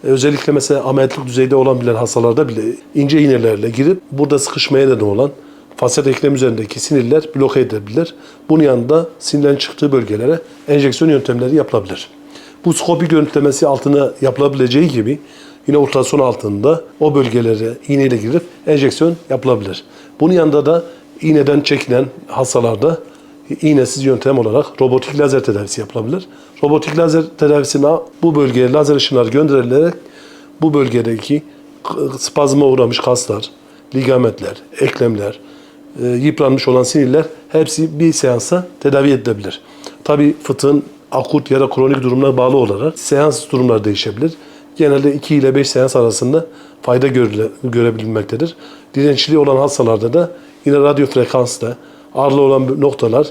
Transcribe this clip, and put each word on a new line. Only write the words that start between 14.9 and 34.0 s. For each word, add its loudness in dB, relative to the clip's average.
yine 2
ultrason 0
altında 0
o 2
bölgelere 0
iğneyle 2
girip -2
enjeksiyon 2
yapılabilir. -2
Bunun 2
yanında 2
da 0
iğneden 2
çekilen -2
hastalarda -2
iğnesiz 0
yöntem 0
olarak -2
robotik 0
lazer 2
tedavisi -6
yapılabilir. -8
Robotik 0
lazer 2
tedavisine 2
bu 2
bölgeye 2
lazer 2
ışınları 0
gönderilerek 2
bu 0
bölgedeki -2
spazma 2
uğramış 2
kaslar, -4
ligamentler, 0